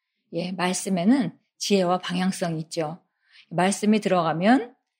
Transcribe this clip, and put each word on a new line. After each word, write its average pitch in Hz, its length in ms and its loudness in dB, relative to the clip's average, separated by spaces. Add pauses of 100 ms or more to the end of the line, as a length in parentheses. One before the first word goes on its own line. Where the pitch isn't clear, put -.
(340)
예, 175 180 -4
말씀에는 185 840 0 (200)
지혜와 185 420 2
방향성이 180 640 -4
있죠. 160 380 -8 (500)
말씀이 202 520 2
들어가면, 180 760 2 (240)